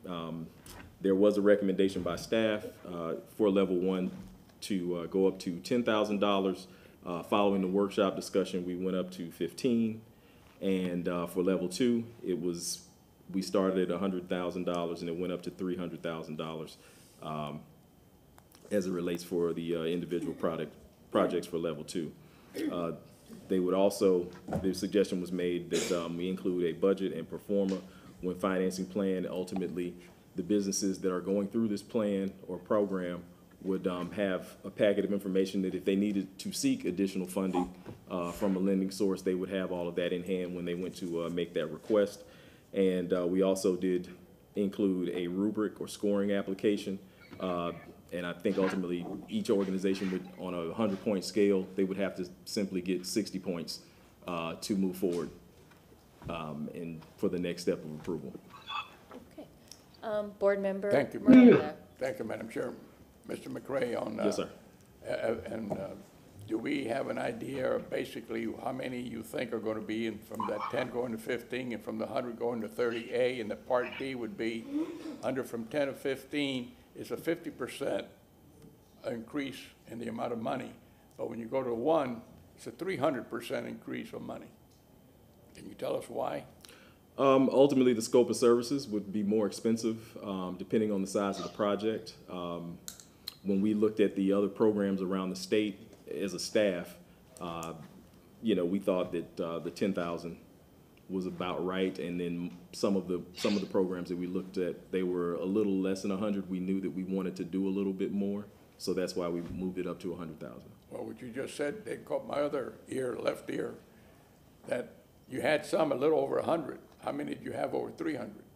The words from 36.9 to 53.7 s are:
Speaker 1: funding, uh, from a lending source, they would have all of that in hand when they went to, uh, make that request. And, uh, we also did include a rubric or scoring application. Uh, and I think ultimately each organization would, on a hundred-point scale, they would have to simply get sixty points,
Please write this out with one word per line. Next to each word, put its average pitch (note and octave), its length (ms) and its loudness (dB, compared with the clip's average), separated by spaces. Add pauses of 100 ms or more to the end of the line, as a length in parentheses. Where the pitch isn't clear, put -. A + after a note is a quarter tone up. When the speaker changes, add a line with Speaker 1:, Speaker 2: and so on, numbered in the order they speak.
Speaker 1:
funding, F#2 440 0 (400)
uh, F2 200 -2
from G2 260 0
a - 20 0
lending F#2+ 320 2
source, F#2+ 320 0
they F#2 120 2
would F#2 140 -2
have F#2 240 -2
all F2 160 -2
of E2+ 60 -6
that F2 180 0
in F2 100 -2
hand F2+ 320 -2
when F2 100 -4
they F2 100 -2
went F2 220 -4
to, E2 280 -2
uh, E2 60 -2
make F2 240 -2
that D#2+ 120 0
request. G2 560 2 (500)
And, F#2 400 2
uh, F2+ 140 2
we F#2 160 4
also F#2+ 320 4
did F2+ 340 0 (460)
include F#2+ 600 2
a F2+ 140 -2
rubric G2+ 520 -2
or - 80 -6
scoring G2+ 440 0
application. G2 640 0 (420)
Uh, F2 320 -2 (400)
and F2 120 -6
I F2 80 -4
think G2 260 0
ultimately F2+ 460 0 (240)
each G#2+ 220 -2
organization F#2+ 600 2
would, F#2 160 -6 (100)
on F2+ 160 -6
a E2 180 -4
hundred-point G2 520 0
scale, G2 500 4
they G2 80 2
would F#2+ 140 0
have F#2+ 200 -2
to F2+ 120 -6 (160)
simply F#2+ 360 -2
get F2+ 260 -2
sixty G2 340 -2
points, E2+ 400 -6 (480)